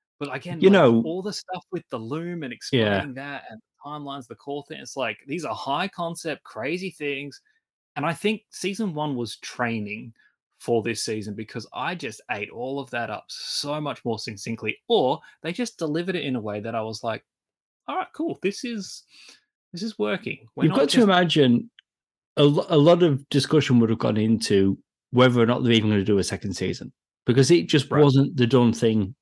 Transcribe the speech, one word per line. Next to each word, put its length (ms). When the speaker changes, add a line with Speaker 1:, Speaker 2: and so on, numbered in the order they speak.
Speaker 1:
But 140
again, 260
Speaker 2:
You 100
Speaker 1:
like, 40
Speaker 2:
know 300
Speaker 1:
all 180
the 100
stuff 400
with 180
the 80
loom 460
and 80
Speaker 2:
Yeah. 240
Speaker 1:
explaining 180
that 360
and 100
timelines, 440
the 80
core 320
thing, 120
it's 160
like, 300
these 180
are 100
high 340
concept, 560
crazy 460
things. 500
And 100
I 60
think 380
season 440
one 220
was 220
training 760
for 220
this 220
season 300
because 400
I 220
just 240
ate 200
all 280
of 120
that 200
up 180
so 520
much 240
more 140
succinctly, 600
or 320
they 100
just 260
delivered 360
it 100
in 120
a 40
way 200
that 160
I 40
was 220
like, 220
"All 80
right, 180
cool. 260
This 240
is, 380
this 100
is 160
working." 560
We're 100
Speaker 2:
You've 60
Speaker 1:
not 80
Speaker 2:
got 120
to 60
Speaker 1:
just 80
Speaker 2:
imagine 640
a 80
lo-, 240
a 100
lot 240
of 260
discussion 520
would 100
have 80
gone 180
into 640
whether 320
or 40
not 180
they're 80
even 180
gonna 140
do 140
a 60
second 300
season, 380
because 240
it 180
just 220
Speaker 1:
Right. 120
Speaker 2:
wasn't 340
the 100
done 260
thing 500